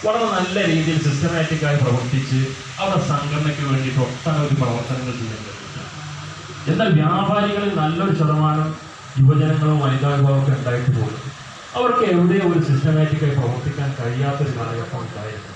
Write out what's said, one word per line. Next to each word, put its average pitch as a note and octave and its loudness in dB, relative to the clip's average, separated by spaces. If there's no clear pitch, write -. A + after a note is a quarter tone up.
വളരെ A3 2
നല്ല F#3 -2
രീതിയിൽ D#3 2
സിസ്റ്റമാറ്റിക്കായി D#3 0
പ്രവർത്തിച്ച് B2 0
അവിടെ F#3+ 2
സംഘടനയ്ക്ക് D3 -2
വേണ്ടിയിട്ട് C3 0
ഒട്ടനവധി D3 0
പ്രവർത്തനങ്ങൾ B2 -2
ചെയ്യുന്നുണ്ട്. G#2+ -8
എന്നാൽ G3+ 2
വ്യാപാരികളിൽ G3+ 0
നല്ലൊരു E3+ 0
ശതമാനം D#3 2
യുവജനങ്ങളും D3+ 4
വനിതാ C3+ 2
വിഭാഗമൊക്കെ C#3 2
ഉണ്ടായിട്ട് B2 0
പോലും - -2
അവർക്ക് B3 4
എവിടെയോ F3 4
ഒരു D#3 4
സിസ്റ്റമാറ്റിക്കായി D3+ 2
പ്രവർത്തിക്കാൻ C3+ -2
കഴിയാത്തൊരു C3 -2
കാലഘട്ടം A#2 -6
ഉണ്ടായിരുന്നു. G#2 -10